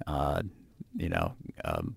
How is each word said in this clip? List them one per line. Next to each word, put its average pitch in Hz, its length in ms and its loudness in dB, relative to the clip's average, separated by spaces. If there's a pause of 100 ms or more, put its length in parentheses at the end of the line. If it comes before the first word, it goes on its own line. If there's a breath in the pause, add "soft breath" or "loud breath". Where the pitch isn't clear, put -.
uh, 71 360 2 (540)
you 85 120 0
know, 50 260 2 (300)
um, 50 320 0